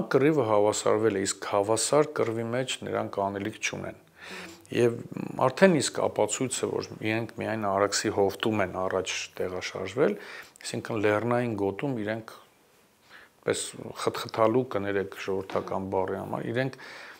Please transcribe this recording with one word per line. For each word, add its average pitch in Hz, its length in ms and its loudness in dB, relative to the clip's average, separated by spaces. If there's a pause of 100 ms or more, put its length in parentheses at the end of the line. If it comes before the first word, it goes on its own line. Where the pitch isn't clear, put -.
կռիվը 143 380 4
հավասարվել 107 760 4
է, 95 40 2
իսկ - 260 -4
հավասար 110 640 2
կռվի 117 360 -2
մեջ 120 320 -4
նրանք 104 400 -4
անելիք 101 400 -2
չունեն։ 92 420 -6 (680)
Եվ 117 260 4 (440)
արդեն 175 360 6
իսկ - 240 0
ապացույցը, 107 720 0
որ - 180 -2 (120)
իրենք 110 360 -2
միայն 107 320 -4
Արաքսի 101 460 2
հովտում 101 500 2
են 92 160 -2
առաջ 92 380 -2 (160)
տեղաշարժվել, 95 800 -2 (400)
այսինքն 117 460 -6
լեռնային 113 560 2
գոտում 101 400 -2
իրենք 110 380 -4 (1080)
պես - 220 -2 (320)
խթխթալու, 113 760 2
կներեք 98 480 -2
ժողովրդական 95 720 -4
բառի 95 300 0
համար, 98 260 -6
իրենք 127 320 -2 (440)